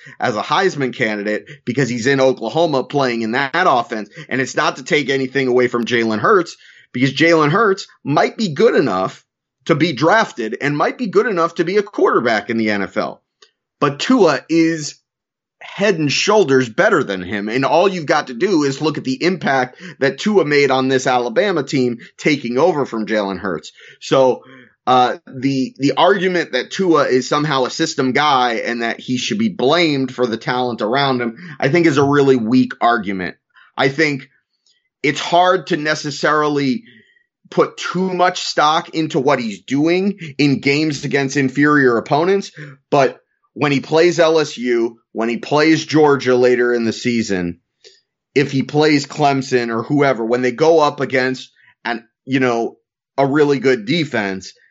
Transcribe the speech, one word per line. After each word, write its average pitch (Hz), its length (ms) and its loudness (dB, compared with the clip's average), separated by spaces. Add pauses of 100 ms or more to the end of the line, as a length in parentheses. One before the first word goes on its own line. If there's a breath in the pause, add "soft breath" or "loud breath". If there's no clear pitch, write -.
(200 loud breath)
as 110 160 -2
a 104 60 -2
Heisman 147 520 -2
candidate 107 680 -4
because 127 240 -2
he's 117 180 -6
in 135 140 2
Oklahoma 131 640 0
playing 127 380 -2
in 110 100 -4
that 135 240 -2
offense. 120 540 0 (180 loud breath)
And 131 140 -4
it's 127 160 -6
not 156 180 0
to 143 80 -14
take 147 260 -2
anything 135 380 -2
away 123 220 2
from 120 160 -4
Jalen 113 340 0
Hurts, 185 380 2 (360 soft breath)
because 135 200 0
Jalen 160 380 4
Hurts 196 360 0 (160 soft breath)
might 160 320 0
be 202 180 -4
good 208 220 2
enough 110 500 -2 (400)
to 160 100 2
be 156 180 0
drafted 135 640 0
and 147 160 -2
might 190 220 -2
be 247 100 -6
good 196 200 2
enough 170 280 -2
to 170 80 0
be 185 140 -2
a 202 60 2
quarterback 127 680 0
in 113 80 -4
the 110 140 0
N 101 100 -2
F 95 160 -8
L. 78 260 -6 (560 soft breath)
But 143 220 0
Tua 175 480 4
is 160 500 0 (600)
head 202 360 -2
and 147 140 0
shoulders 135 560 2
better 175 340 0
than 98 200 -6
him. 101 260 -6
And 127 160 -2
all 160 240 2
you've 180 180 -4
got 147 220 0
to 135 60 -14
do 156 300 0
is 139 180 -4
look 151 160 -2
at 120 80 -8
the 131 180 -4
impact 143 580 -2 (180 loud breath)
that 135 180 0
Tua 202 260 0
made 143 280 2
on 131 180 0
this 131 180 0
Alabama 131 560 0
team 123 360 -2 (180 loud breath)
taking 123 400 -2
over 151 280 2
from 110 200 -6
Jalen 98 340 -2
Hurts. 92 320 -8 (300 loud breath)
So, 131 420 2 (440 loud breath)
uh, 123 400 2
the, 131 500 -4
the 135 180 0
argument 180 580 2
that 123 180 -4
Tua 156 360 2
is 123 220 0
somehow 147 360 0
a 120 40 -4
system 139 420 -2
guy 127 440 2 (100)
and 117 160 -4
that 117 180 -4
he 127 180 -4
should 120 200 -4
be 110 120 0
blamed 135 640 0
for 123 120 -2
the 113 100 -2
talent 123 460 -4
around 127 400 0
him, 113 160 -6 (220 loud breath)
I 139 100 0
think 170 160 2
is 147 140 2
a 143 40 4
really 139 320 4
weak 123 460 2
argument. 98 560 -2 (400 soft breath)
I 135 120 2
think 143 380 -2 (760)
it's 143 160 -2
hard 180 480 2
to 170 100 -2
necessarily 147 1080 -2 (680 soft breath)
put - 260 0
too 185 340 -4
much 180 300 0
stock 160 480 0
into 160 300 -4
what 135 200 2
he's 104 220 -8
doing 175 580 -2 (200 loud breath)
in 143 220 2
games 147 440 0
against 135 320 -2
inferior 135 600 4
opponents, 175 540 0 (380 loud breath)
but 135 300 2 (340)
when 143 180 -2
he 135 100 0
plays 160 380 2
L 160 200 4
S 147 180 -4
U, 117 420 -2 (120)
when 110 160 -4
he 117 100 -2
plays 151 480 2
Georgia 135 500 4
later 123 380 4
in 117 120 0
the 107 80 -2
season, 98 680 -4 (720 soft breath)
if 139 180 0
he 135 120 0
plays 147 420 2
Clemson 131 640 0
or 117 140 -4
whoever, 139 400 0
when 120 180 -2
they 127 100 0
go 160 280 2
up 143 220 0
against 131 500 -2 (320 soft breath)
an, - 240 -6 (180)
you 131 140 -2
know, 117 380 0 (400)
a 180 100 2
really 147 320 2
good 120 260 0
defense, 110 680 -4 (180)